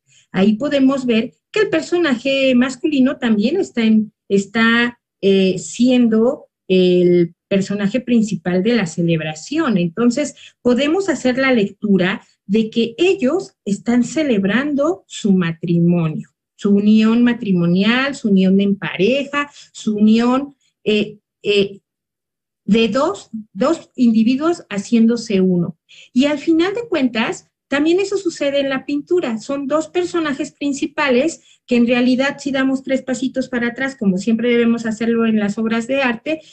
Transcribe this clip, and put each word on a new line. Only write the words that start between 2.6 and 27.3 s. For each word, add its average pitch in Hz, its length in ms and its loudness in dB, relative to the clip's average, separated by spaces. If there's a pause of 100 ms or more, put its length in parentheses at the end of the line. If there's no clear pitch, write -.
también 233 400 0
está 240 260 -2
en, 220 280 2 (180)
está, 226 720 0 (220)
eh, 190 360 2
siendo 240 880 0 (200)
el 180 680 4 (120)
personaje 202 520 -2
principal 196 640 -2
de 233 120 0
la 196 120 0
celebración. 170 920 -2
Entonces, 233 580 -2 (260)
podemos 294 480 0
hacer 254 280 -2
la 269 160 2
lectura 202 720 0 (200)
de 214 240 0
que 226 280 -4
ellos 349 580 0 (100)
están 233 380 0
celebrando 277 1040 -2
su - 260 -2
matrimonio, 170 960 0 (260)
su 202 200 0
unión 220 480 4
matrimonial, 226 920 0
su - 140 -4
unión 190 300 4
en 202 160 0
pareja, 269 760 -2 (200)
su - 240 -6
unión, 240 600 2 (280)
eh, 214 360 -2 (240)
eh, 202 360 -2 (840)
de 226 220 2
dos, 302 420 -4 (220)
dos 277 440 -4
individuos 254 720 0
haciéndose 226 720 0
uno. 180 360 0 (360)
Y 254 120 2
al 294 140 -2
final 330 340 0
de 466 140 -8
cuentas, 262 600 -4 (180)